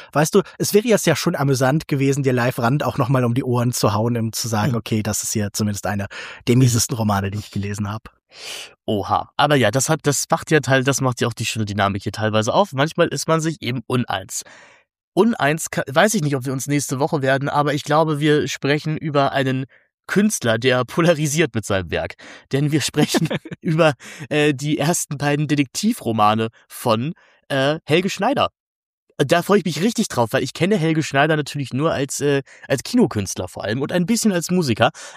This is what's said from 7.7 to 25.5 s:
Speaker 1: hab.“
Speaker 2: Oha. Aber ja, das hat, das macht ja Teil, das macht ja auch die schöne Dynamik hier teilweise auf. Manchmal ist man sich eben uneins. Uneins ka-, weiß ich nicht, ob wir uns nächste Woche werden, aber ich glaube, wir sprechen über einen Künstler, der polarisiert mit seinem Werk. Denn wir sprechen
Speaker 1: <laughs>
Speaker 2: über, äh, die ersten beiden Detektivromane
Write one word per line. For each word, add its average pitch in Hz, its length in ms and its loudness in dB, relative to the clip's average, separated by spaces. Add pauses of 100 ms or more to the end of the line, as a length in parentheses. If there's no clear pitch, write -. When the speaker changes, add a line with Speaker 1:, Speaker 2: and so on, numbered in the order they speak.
Speaker 1:
hab.“ - 220 -12 (720)
Speaker 2:
Oha. 101 520 -2
Aber 147 180 0
ja, 117 160 2
das 131 180 0
hat, 160 140 0
das - 260 -2
macht - 220 -2
ja 156 80 6
Teil, 135 240 2
das 135 180 0
macht 127 200 -2
ja 117 80 0
auch 113 40 -4
die 117 140 -6
schöne 110 180 -4
Dynamik 101 380 -2
hier 104 80 -6
teilweise 107 420 0
auf. 196 200 2
Manchmal 156 340 0
ist - 200 -8
man 160 140 0
sich 160 200 -4
eben 120 260 -6
uneins. 113 560 -4 (720)
Uneins 165 560 2
ka-, - 160 -4
weiß 175 260 4
ich 202 80 0
nicht, 147 140 0
ob 123 100 -4
wir 135 80 -4
uns 135 140 -6
nächste 139 320 -2
Woche 139 240 0
werden, 135 260 0
aber 143 240 0
ich 147 100 -4
glaube, 156 360 2
wir 151 280 2
sprechen 147 500 -2
über 143 340 0
einen 135 340 -2 (440)
Künstler, 190 480 2
der 127 280 2
polarisiert 156 680 2
mit 110 120 -4
seinem 95 260 -2
Werk. 82 240 -4 (380)
Denn 143 180 0
wir 151 80 2
sprechen - 480 0
Speaker 1:
<laughs> - 320 -8
Speaker 2:
über, 156 320 4 (380)
äh, 151 240 2
die 147 240 -2
ersten 147 400 -2
beiden 147 320 0
Detektivromane 113 1000 0 (220)